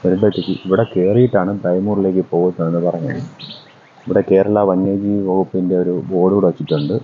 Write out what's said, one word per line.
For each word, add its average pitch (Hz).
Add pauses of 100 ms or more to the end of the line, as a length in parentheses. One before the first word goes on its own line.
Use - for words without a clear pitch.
വരുമ്പോഴത്തേക്ക് 95 (140)
ഇവിടെ 101
കയറിയിട്ടാണ് 101 (100)
ബ്രൈമൂറിലേക്ക് 95 (120)
പോകുന്നതെന്ന് 85
പറഞ്ഞത്. 73 (840)
ഇവിടെ 95
കേരള 98 (140)
വന്യജീവി 98 (100)
വകുപ്പിൻ്റെ 92
ഒരു 90 (160)
ബോർഡ് 92
ഇവിടെ 95
വച്ചിട്ടുണ്ട്. 76